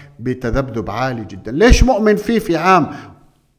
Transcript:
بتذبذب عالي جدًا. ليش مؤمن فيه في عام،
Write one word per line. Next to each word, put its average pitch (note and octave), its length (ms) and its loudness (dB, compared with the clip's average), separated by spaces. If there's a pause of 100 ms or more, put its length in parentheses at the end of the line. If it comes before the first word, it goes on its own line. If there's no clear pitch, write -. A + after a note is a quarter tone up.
(200)
بتذبذب A#2+ 680 -6
عالي A#2 360 -6
جدًا. G#2 260 -14
ليش A3 320 4
مؤمن G#3+ 320 2
فيه A3+ 240 -2
في E3 180 -2
عام، E3+ 300 4 (720)